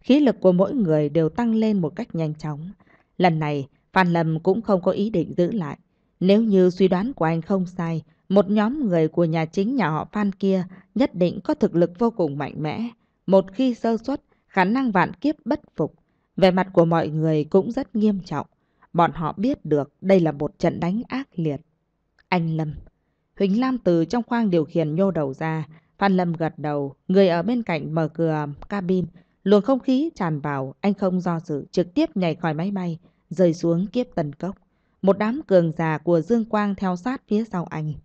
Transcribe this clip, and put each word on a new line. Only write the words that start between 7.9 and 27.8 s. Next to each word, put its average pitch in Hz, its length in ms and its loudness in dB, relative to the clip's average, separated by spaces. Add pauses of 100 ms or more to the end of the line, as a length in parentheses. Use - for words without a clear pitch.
một 190 200 4
nhóm 220 400 0
người 160 180 4
của 170 180 0
nhà 160 200 0
chính 202 300 -2
nhà 180 140 0
họ 156 220 -4
Phan 208 200 -2
kia 190 340 0 (300)
nhất - 200 0
định 180 280 0
có 302 100 -2
thực 190 220 0
lực 170 240 2
vô 233 120 0
cùng 147 260 -4
mạnh 147 200 -6
mẽ. 151 320 -6 (380)
Một 190 260 4
khi 262 200 0
sơ 226 240 -2
suất, 269 240 -6 (260)
khả 190 160 0
năng 240 280 0
vạn 180 220 0
kiếp 302 220 -2 (100)
bất 269 160 -2 (140)
phục. - 200 -4 (420)
Vẻ 180 140 6
mặt 185 220 0
của 170 120 6
mọi 165 220 2
người 156 360 0
cũng 190 280 0
rất 262 240 -6
nghiêm 208 240 2
trọng. 151 280 -8 (460)
Bọn 165 180 2
họ 151 260 -6
biết 254 280 -4
được 147 360 -2
đây 190 180 4
là 160 120 2
một 143 280 -6
trận - 200 -2
đánh 180 280 -4
ác 262 280 -8
liệt. 156 260 -4 (680)
"Anh 165 280 -2
Lâm." 156 160 -4 (640)
Huỳnh 202 220 0
Lam 262 180 -2
từ 170 280 -2
trong 240 180 -4
khoang 233 260 -2
điều 165 160 0
khiển 156 300 -2
nhô 196 160 0
đầu 147 220 -4
ra. 160 340 -6 (300)
Phan 196 200 2
Lâm 175 160 0
gật 160 260 -6
đầu, 147 360 -6 (120)
người 190 200 4
ở 170 160 0
bên 233 200 -2
cạnh 156 320 -6